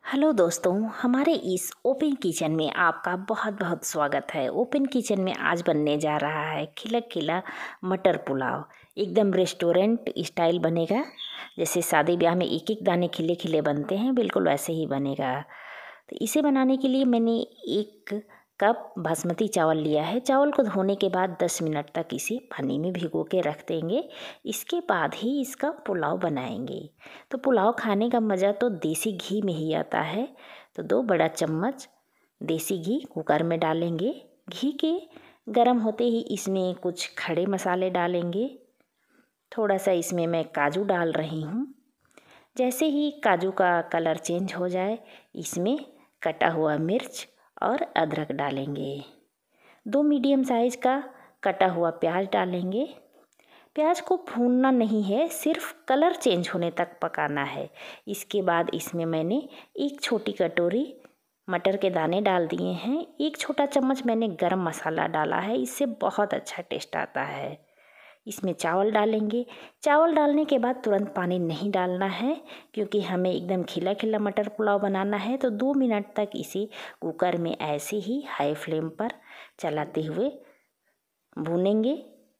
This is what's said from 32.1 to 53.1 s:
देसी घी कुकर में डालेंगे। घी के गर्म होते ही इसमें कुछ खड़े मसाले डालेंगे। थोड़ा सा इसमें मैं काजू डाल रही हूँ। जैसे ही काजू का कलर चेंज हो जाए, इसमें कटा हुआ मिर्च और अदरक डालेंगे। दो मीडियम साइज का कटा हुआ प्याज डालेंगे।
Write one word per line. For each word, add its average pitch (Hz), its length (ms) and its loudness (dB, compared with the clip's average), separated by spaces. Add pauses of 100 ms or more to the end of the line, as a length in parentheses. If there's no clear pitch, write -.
देसी 160 380 -2
घी 196 200 -2 (120)
कुकर 160 320 0
में 170 180 0
डालेंगे। 170 540 0 (360)
घी 285 240 -2
के 320 200 0 (560)
गर्म 240 300 4
होते 220 240 0
ही 233 160 2 (100)
इसमें 190 460 -2
कुछ 180 320 -4 (100)
खड़े 170 280 0
मसाले 185 440 0
डालेंगे। 175 580 0 (1040)
थोड़ा 202 240 2
सा 190 160 2
इसमें 170 340 0
मैं 165 200 0
काजू 151 400 0
डाल 175 260 2
रही 156 300 -2
हूँ। 214 240 -4 (880)
जैसे 254 320 2
ही 294 220 2 (140)
काजू 190 280 4
का 180 300 4
कलर 165 360 0
चेंज 180 360 -2
हो 180 140 -2
जाए, 185 300 -2 (360)
इसमें 190 440 -2 (440)
कटा 160 280 2
हुआ 156 280 2
मिर्च 180 480 -2 (300)
और 233 260 0 (140)
अदरक 156 360 0
डालेंगे। 139 720 -4 (840)
दो 269 160 2
मीडियम 277 400 4
साइज 247 340 2
का 262 220 0 (440)
कटा 190 240 4
हुआ 170 260 2
प्याज 175 400 0
डालेंगे। 185 520 0 (920)